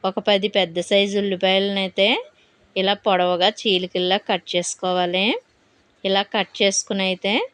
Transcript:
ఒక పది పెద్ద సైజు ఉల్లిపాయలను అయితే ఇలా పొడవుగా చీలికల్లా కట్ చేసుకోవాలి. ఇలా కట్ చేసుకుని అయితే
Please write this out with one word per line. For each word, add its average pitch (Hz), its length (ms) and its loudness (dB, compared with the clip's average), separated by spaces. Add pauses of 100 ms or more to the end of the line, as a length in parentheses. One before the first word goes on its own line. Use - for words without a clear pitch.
ఒక 190 200 -2
పది 202 280 2
పెద్ద 180 240 0 (100)
సైజు 202 320 2
ఉల్లిపాయలను 196 600 0
అయితే 190 220 0 (760)
ఇలా 196 120 2 (120)
పొడవుగా 180 420 2 (140)
చీలికల్లా 185 560 0 (120)
కట్ 185 240 -2
చేసుకోవాలి. 180 680 -2 (840)
ఇలా 196 140 2 (140)
కట్ 196 240 -2
చేసుకుని 196 480 0
అయితే 185 260 -2 (200)